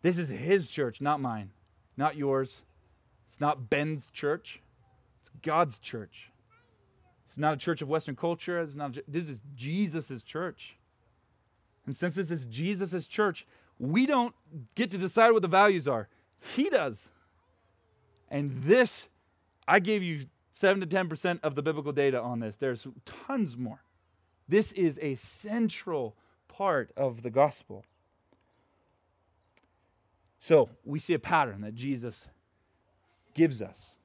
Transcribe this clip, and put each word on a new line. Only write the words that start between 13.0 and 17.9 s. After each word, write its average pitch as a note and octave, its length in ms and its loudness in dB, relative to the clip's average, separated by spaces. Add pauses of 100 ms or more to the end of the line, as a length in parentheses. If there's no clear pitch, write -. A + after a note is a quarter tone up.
church, G#3 380 -2 (320)
we E3 280 2
don't B3+ 280 2 (420)
get A3 160 0
to G3 60 -6
decide G#3 340 6
what A3 100 6
the F#3 80 0
values F#3 360 6
are. A2+ 220 -2 (480)
He D4 140 2
does. D#3 400 0 (1200)